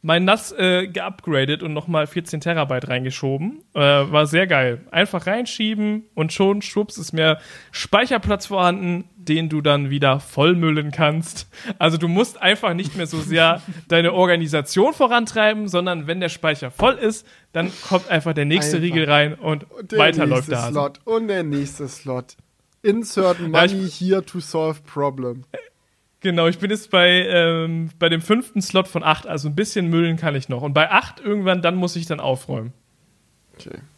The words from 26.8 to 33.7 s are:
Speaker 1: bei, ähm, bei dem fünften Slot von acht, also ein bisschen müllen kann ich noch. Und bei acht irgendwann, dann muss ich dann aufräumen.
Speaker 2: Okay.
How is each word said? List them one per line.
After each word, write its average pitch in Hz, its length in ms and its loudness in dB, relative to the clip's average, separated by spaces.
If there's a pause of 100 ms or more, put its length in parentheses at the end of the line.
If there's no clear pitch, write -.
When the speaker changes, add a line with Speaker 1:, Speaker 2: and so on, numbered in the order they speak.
Speaker 1:
bei, 180 380 6
ähm, 165 680 0
bei 170 120 2
dem 165 100 2
fünften 214 420 0
Slot 190 280 0
von 160 140 -6
acht, 156 220 0
also 151 220 -6
ein 147 80 -4
bisschen 190 340 -2
müllen 165 280 2
kann 160 180 -2
ich 135 140 -6
noch. 127 140 -4
Und 147 100 -4
bei 156 180 4
acht - 300 0
irgendwann, 190 400 0
dann 170 140 2
muss 180 200 -2
ich 165 120 -8
dann 156 120 -4
aufräumen. 131 540 -6 (840)
Speaker 2:
Okay. - 200 -18 (200)